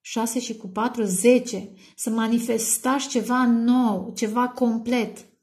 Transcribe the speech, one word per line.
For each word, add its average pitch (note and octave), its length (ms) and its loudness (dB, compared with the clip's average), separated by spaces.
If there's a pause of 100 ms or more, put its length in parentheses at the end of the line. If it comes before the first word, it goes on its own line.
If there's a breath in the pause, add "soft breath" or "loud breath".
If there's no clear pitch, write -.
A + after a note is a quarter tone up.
Șase A#3 400 -4
și A#3 160 -10
cu - 120 -14
patru, A3+ 360 -4
zece. G3+ 640 2 (280 loud breath)
Să - 140 -6
manifestați A#3 960 0
ceva B3 380 0
nou, A#3 720 2
ceva A#3 320 0
complet. A#3 760 -2 (160)